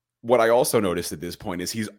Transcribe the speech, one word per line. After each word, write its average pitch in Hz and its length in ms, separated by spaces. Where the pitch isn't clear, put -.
What 120 180
I 113 80
also 120 320
noticed 87 320
at 80 80
this 85 160
point 87 260
is 92 80
he's 110 180